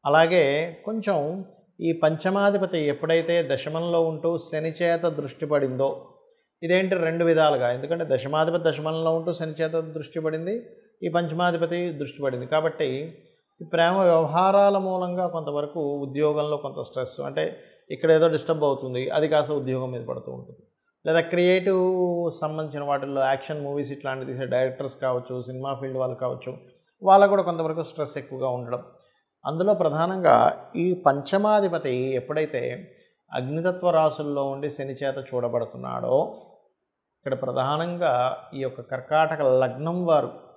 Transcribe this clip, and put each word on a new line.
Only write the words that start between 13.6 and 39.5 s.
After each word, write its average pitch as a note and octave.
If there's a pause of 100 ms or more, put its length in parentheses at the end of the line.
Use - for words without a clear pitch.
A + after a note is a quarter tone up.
ఈ -
ప్రేమ E3+
వ్యవహారాల F#3
మూలంగా F#3
కొంతవరకు D3
ఉద్యోగంలో D3
కొంత C#3+
స్ట్రెస్, B2+
అంటే C#3+ (300)
ఇక్కడ D#3+
ఏదో D#3+
డిస్టర్బ్ D#3
అవుతుంది, C3
అది D3+
కాస్త D3+
ఉద్యోగం C3
మీద B2
పడుతూ -
ఉంటుంది. - (440)
లేదా E3
క్రియేటివ్ F3+ (100)
సంబంధించిన D3+
వాటిల్లో C#3
యాక్షన్ C3+
మూవీస్ C#3+
ఇట్లాంటివి C3+
తీసే B2+
డైరెక్టర్స్ C3
కావచ్చు, B2+
సినిమా C3
ఫీల్డ్ C3
వాళ్ళు B2+
కావచ్చు, B2+ (460)
వాళ్ళకు G3
కూడా G3
కొంతవరకు E3
స్ట్రెస్ D3+
ఎక్కువగా C3
ఉండడం. B2 (640)
అందులో F3
ప్రధానంగా D#3+ (100)
ఈ F3+
పంచమాధిపతి F3
ఎప్పుడైతే C3 (380)
అగ్నితత్వ E3+
రాశుల్లో D3
ఉండి C#3
శని C#3
చేత C3+ (100)
చూడబడుతున్నాడో, A#2+ (720)
ఇక్కడ C3
ప్రధానంగా C3+ (160)
ఈ C#3
యొక్క C3
కర్కాటక D3+
లగ్నం C3+